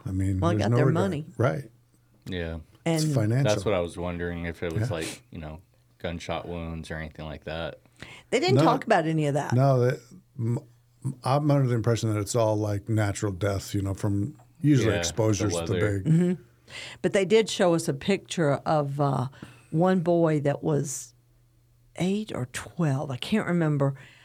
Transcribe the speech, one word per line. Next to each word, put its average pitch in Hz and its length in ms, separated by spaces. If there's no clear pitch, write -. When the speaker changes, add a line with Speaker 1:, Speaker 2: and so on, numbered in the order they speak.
Speaker 1:
I 98 60
mean, 95 300
Speaker 2:
Well, - 100
they 104 60
Speaker 1:
there's - 80
Speaker 2:
got 113 60
Speaker 1:
no 120 40
Speaker 2:
their 135 120
Speaker 1:
regard. 165 140
Speaker 2:
money. 156 140
Speaker 1:
Right. 139 260
Speaker 3:
Yeah. 85 320
Speaker 2:
And 165 200
Speaker 1:
It's 151 100
financial. 117 380
Speaker 3:
That's 101 100
what 107 100
I 92 60
was 87 180
wondering, 87 460
if 85 200
it 85 100
was 107 160
Speaker 1:
Yeah. 87 60
Speaker 3:
like, - 360
you - 80
know, 78 200
gunshot 85 460
wounds 82 460
or 80 60
anything 78 280
like 73 200
that. 80 340
Speaker 2:
They 254 100
didn't 349 160
Speaker 1:
No. 143 60
Speaker 2:
talk 247 200
about 190 220
any 156 220
of 143 80
that. 143 180
Speaker 1:
No, 131 260
they, 123 180
m-, 120 220
m-, 131 180
I'm 147 260
under 139 200
the 123 60
impression 113 380
that 107 60
it's 101 160
all, 110 220
like, 104 320
natural 104 420
deaths, 98 420
you 101 80
know, 98 120
from 101 420
usually 131 280
Speaker 3:
Yeah, 107 80
the 87 40
Speaker 1:
exposures 101 560
to 82 100
the - 80
Speaker 3:
weather. 101 260
Speaker 1:
big 147 140
Speaker 2:
Mm-hmm. 175 200
But - 120
they 196 100
did 214 260
show 175 260
us 165 120
a 151 60
picture 147 600
of, 143 340
uh, 135 280
one 185 280
boy 165 400
that 143 240
was 147 500
eight 202 360
or 123 200
twelve, 147 580
I 123 60
can't - 280
remember, 151 480